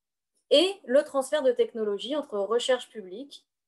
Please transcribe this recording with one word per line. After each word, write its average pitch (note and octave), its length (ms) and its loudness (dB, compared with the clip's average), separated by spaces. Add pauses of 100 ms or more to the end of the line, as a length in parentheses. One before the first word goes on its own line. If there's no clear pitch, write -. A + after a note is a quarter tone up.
(500)
et F4+ 340 6
le C#4 220 2
transfert C#4 380 -2
de B3+ 100 4
technologies A3 640 -2
entre C#4 200 -6
recherche A#3+ 520 -2
publique G#3+ 560 -16 (220)